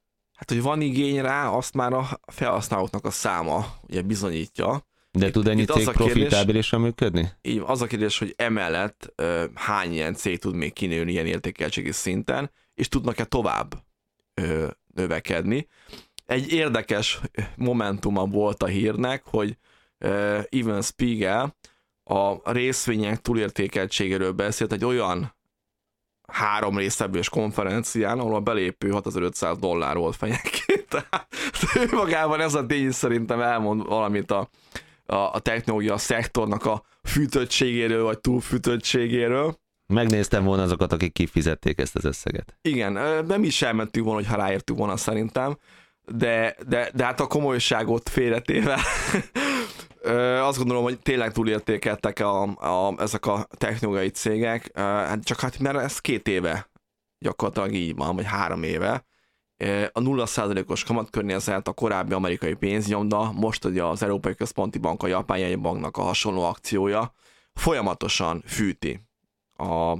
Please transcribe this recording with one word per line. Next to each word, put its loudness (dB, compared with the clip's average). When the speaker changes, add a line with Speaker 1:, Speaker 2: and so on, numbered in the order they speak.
Speaker 1:
Hát, -10
hogy 0
van 0
igény 0
rá, 0
azt -2
már 0
a -2
felhasználóknak -2
a -2
száma 0
ugye -4
bizonyítja. -2
Speaker 2:
De 4
Speaker 1:
Itt, 2
Speaker 2:
tud 4
ennyi 4
Speaker 1:
itt 2
az 4
Speaker 2:
cég 4
Speaker 1:
a 2
kérdés, 4
Speaker 2:
profitábilisan 4
működni? 2
Speaker 1:
így, 0
az 0
a 0
kérdés, 0
hogy -4
emellett, -2
ö, 0
hány -2
ilyen -2
cég -2
tud -4
még -2
kinőni -2
ilyen -2
értékeltségi -4
szinten, -2
és -2
tudnak-e -2
tovább, -2
ö, 0
növekedni. -2
Egy -2
érdekes 0
momentuma 0
volt 0
a 2
hírnek, 0
hogy, -2
ö, 0
Evan 0
Spiegel 0
a 0
részvények 0
túlértékeltségéről 0
beszélt -2
egy -2
olyan 0
három 0
résztvevős 0
konferencián, 0
ahol 0
a 0
belépő 0
hatezer-ötszáz -2
dollár 0
volt 0
fejenként. -2
<laughs> -2
Tehát -4
önmagában 2
ez 0
a 0
tény 2
szerintem 0
elmond 2
valamit 0
a, 0
a, 0
a 0
technológia 0
szektornak 0
a 0
fűtöttségéről, 2
vagy 0
túlfűtöttségéről. 2
Speaker 2:
Megnéztem 4
volna 4
azokat, 2
akik 2
kifizették 0
ezt -2
az -2
összeget. -4
Speaker 1:
Igen, 0
ö, 0
nem 2
is 2
elmentünk 0
volna, 0
hogyha 0
ráértünk 0
volna 0
szerintem, -2
de, 0
de, 0
de 2
hát 0
a 0
komolyságot 2
félretéve, 2
<laughs> -4
ö, 2
azt 2
gondolom, 2
hogy 0
tényleg 0
túlértékeltek 0
a, 2
a, 0
ezek -2
a 0
technológiai 0
cégek, -2
ö, -4
hát -2
csak -4
hát, -4
mert -2
ez -4
két -2
éve -2
gyakorlatilag -2
így -2
van, -2
vagy -2
három -2
éve. -2
Ö, -2
a -2
nulla 2
százalékos -2
kamatkörnyezet, -2
a -2
korábbi 0
amerikai 0
pénznyomda, 0
most 0
ugye 0
az -2
Európai 0
Központi -4
Bank, -2
a 0
Japán 0
Jegybanknak -2
a 0
hasonló 0
akciója 0
folyamatosan 0
fűti -2
a, 0